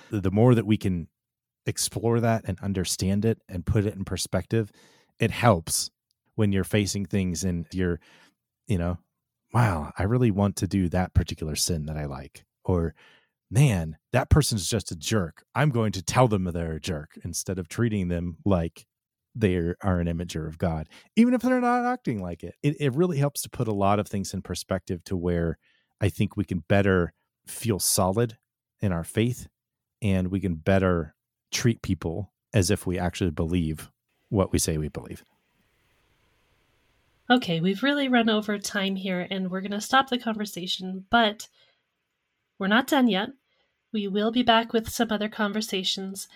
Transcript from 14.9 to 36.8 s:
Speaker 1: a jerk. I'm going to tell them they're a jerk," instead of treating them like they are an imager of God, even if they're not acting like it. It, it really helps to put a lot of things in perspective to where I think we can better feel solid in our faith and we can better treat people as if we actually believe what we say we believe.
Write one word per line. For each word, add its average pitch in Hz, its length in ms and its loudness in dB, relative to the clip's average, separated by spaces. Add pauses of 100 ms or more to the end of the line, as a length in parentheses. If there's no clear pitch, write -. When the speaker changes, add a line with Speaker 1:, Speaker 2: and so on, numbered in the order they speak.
Speaker 1:
a 90 60 -8
jerk. 85 480 -4 (100)
I'm 147 160 2
going 113 220 0
to 92 100 -6
tell 127 240 4
them 104 180 2
they're 85 280 -2
a 78 80 -6
jerk," 76 420 -8
instead 90 360 -6
of 90 100 -8
treating 107 400 0
them 87 360 -4
like 87 420 0 (480)
they 98 220 2
are 87 440 0
an 85 80 0
imager 82 400 -4
of 78 100 -12
God, 80 300 -2 (280)
even 240 160 4
if 254 100 0
they're 254 180 0
not 240 260 0
acting 196 340 -4
like 87 220 -8
it. 87 200 -14
It, 147 180 2
it 139 140 0
really 170 240 0
helps 143 240 -2
to - 80 -12
put - 180 -4
a 110 40 -2
lot 101 260 4
of 104 100 -2
things 98 260 -4
in 92 80 -6
perspective 90 600 -6
to 98 120 -6
where 85 420 0 (420)
I 101 100 2
think - 260 -2
we 101 80 -2
can 90 240 -4
better 95 460 4 (320)
feel 110 320 -2
solid 104 580 0 (440)
in 98 120 0
our 82 120 -2
faith - 440 -2 (540)
and 95 260 0
we 92 120 -2
can 90 160 -2
better 90 580 2 (360)
treat - 320 0
people 92 500 -6 (200)
as 98 180 2
if 98 160 0
we 90 120 -2
actually 90 320 -2
believe 80 600 -2 (380)
what 95 240 0
we 85 60 0
say 80 180 0
we 76 120 -4
believe. - 360 -12 (2000)